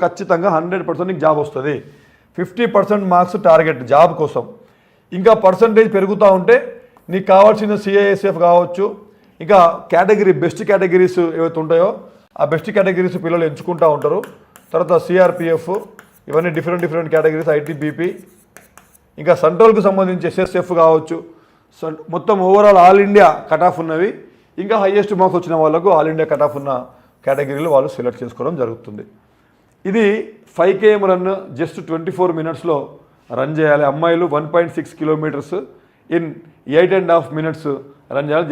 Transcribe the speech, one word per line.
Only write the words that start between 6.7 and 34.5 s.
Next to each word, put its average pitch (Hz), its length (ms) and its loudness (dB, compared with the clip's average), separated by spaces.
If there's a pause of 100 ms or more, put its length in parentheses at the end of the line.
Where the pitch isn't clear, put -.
నీకు 190 200 -4
కావాల్సిన 208 420 4 (100)
సిఐఎస్ఎఫ్ 196 640 0
కావచ్చు, 175 380 2 (580)
ఇంకా 190 160 4 (340)
కేటగిరీ, 185 400 2 (120)
బెస్ట్ 170 260 -4
కేటగిరీస్ 185 480 2 (200)
ఏవైతే 165 260 -4
ఉంటాయో 165 260 2 (500)
ఆ 151 120 0
బెస్ట్ 165 240 -6
కేటగిరీస్ 185 480 -2
పిల్లలు 170 260 -2
ఎంచుకుంటూ 165 460 -2
ఉంటారు. 147 240 -2 (520)
తర్వాత 165 220 0 (140)
సిఆర్పిఎఫ్, 175 640 0 (580)
ఇవన్నీ 170 260 -2
డిఫరెంట్ 170 280 -4
డిఫరెంట్ 160 300 -4
కేటగిరీస్, 156 440 0
ఐటీబీపీ, 151 500 -6 (1120)
ఇంకా 170 100 2 (100)
సెంట్రల్కి 196 460 4
సంబంధించి 185 420 -2
ఎస్ఎస్ఎఫ్ 180 420 -4 (100)
కావచ్చు. 160 340 2 (640)
సన్-, 160 200 -12 (140)
మొత్తం 208 220 0 (120)
overall 202 380 6
all 196 200 8
India 202 220 6 (220)
కట్ 160 180 0
ఆఫ్ 151 140 -4
ఉన్నవి. 165 260 -4 (540)
ఇంకా 208 220 -2
హైయెస్ట్ 202 360 0
మార్క్స్ 175 200 2
వచ్చిన 165 140 -6 (100)
వాళ్ళకు 165 320 2
all 156 160 2
India 160 200 -2
కట్ 143 140 0
ఆఫ్ 143 140 -4
ఉన్న 139 120 -6 (520)
కేటగిరీలు 139 500 -4
వాళ్ళు 135 240 2
సెలెక్ట్ 120 240 -6
చేసుకోవడం 123 400 -8
జరుగుతుంది. 107 420 -12 (840)
ఇది 220 140 0 (520)
ఫైవ్ 185 240 2
కేఎం 208 300 2
రన్ 180 200 -2 (280)
just 165 200 -6 (120)
ట్వంటీ 165 260 -8
ఫోర్ 180 240 0
మినిట్స్‌లో 160 360 -6 (640)
రన్ 143 200 -4
చేయాలి. 147 340 2
అమ్మాయిలు 170 420 0
వన్ 151 180 -4